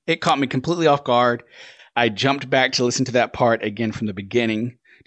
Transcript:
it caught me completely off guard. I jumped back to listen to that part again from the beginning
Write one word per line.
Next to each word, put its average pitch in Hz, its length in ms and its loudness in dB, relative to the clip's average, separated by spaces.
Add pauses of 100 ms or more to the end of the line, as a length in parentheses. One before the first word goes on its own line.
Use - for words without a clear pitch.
it 160 140 -2
caught 151 180 0
me 139 80 0
completely 156 400 -2
off 143 160 4
guard. 120 400 2 (520)
I 120 160 2
jumped 131 400 -2
back 131 220 2
to 127 120 0
listen 120 220 0
to 120 60 -6
that 117 200 0
part 117 300 2
again 107 300 -4
from 107 160 -6
the 104 40 -6
beginning 110 680 -4 (280)